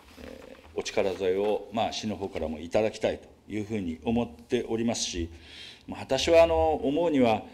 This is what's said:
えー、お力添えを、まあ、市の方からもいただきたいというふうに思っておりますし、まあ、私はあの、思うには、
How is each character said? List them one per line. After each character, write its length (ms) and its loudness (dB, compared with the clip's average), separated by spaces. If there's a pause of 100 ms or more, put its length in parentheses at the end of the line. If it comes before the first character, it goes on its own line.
(220)
え 340 -18 (180)
ー、 40 -8
お 40 -2
力 320 0
添 180 0
え 60 0
を、 340 0
ま 140 0
あ、 80 -4
市 120 -6
の 100 -4
方 120 -6
か 120 -8
ら 80 -2
も 100 -8
い 100 -10
た 140 2
だ 80 2
き 80 -10
た 120 0
い 80 -4
と 80 -20 (240)
い 80 -6
う 60 -4
ふ 120 -6
う 40 -4
に 240 -6
思 180 2
っ 80 -6
て 380 -4
お 80 -2
り 80 -2
ま 100 0
す 80 -4
し、 280 -4 (560)
ま 100 -10
あ、 40 -10
私 300 0
は 120 10
あ 40 8
の、 280 2
思 320 0
う 40 0
に 100 4
は、 220 6 (120)